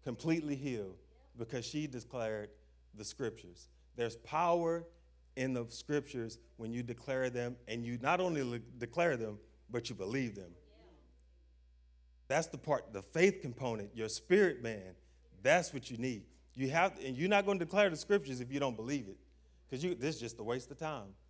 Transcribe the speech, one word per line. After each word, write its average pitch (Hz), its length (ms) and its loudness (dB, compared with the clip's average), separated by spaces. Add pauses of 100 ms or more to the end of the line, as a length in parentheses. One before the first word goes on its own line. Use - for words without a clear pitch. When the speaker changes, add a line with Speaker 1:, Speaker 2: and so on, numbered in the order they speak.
Speaker 1:
completely 151 540 0
healed, 113 400 -4 (400)
because 117 300 -4
she 151 200 -4
declared 113 600 -4 (460)
the 104 100 -10
scriptures. 101 640 -6 (280)
There's 117 200 -2
power 170 720 2 (500)
in 131 160 0
the 120 160 -2
scriptures 120 720 -4 (180)
when 113 160 -6
you 120 100 -2
declare 127 460 0
them, 123 280 -2 (120)
and 117 160 -4
you 120 140 -2
not 151 220 4
only 170 220 2
le-, 120 160 -2 (200)
declare 139 400 2
them, 107 200 -4 (300)
but 120 220 -4
you 120 40 -6
believe 107 400 -2
them. 92 200 -12
Speaker 2:
Yeah. - 320 -20 (1400)
Speaker 1:
That's 156 180 2
the 151 120 -10
part, 139 360 -2
the 95 80 -6
faith 185 400 4
component, 117 520 -6
your 110 140 -2
spirit 175 540 4
man. 101 340 -6 (460)
That's 160 320 6
what 127 160 -8
you 120 80 -6
need. 117 260 -2 (300)
You 131 160 0
have, 175 340 4
and 131 120 -4
you're 165 120 0
not 202 160 6
gonna 196 140 2
declare 190 320 4
the 160 60 -4
scriptures 143 440 0
if 123 100 -6
you 139 100 -2
don't 131 160 0
believe 117 320 -4
it, 95 100 -14 (500)
'cause 131 160 -4
you, 180 100 0
this 135 200 -2
is 127 60 -10
just 113 180 -8
a 113 40 -8
waste 120 280 -4
of 135 80 -14
time. 127 360 -6 (160)